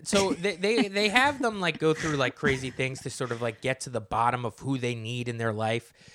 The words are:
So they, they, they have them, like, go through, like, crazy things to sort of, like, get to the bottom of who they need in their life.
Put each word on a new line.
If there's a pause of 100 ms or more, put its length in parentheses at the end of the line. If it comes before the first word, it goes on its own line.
So
they,
they,
they
have
them,
like,
go
through,
like,
crazy
things
to
sort
of,
like,
get
to
the
bottom
of
who
they
need
in
their
life. (220)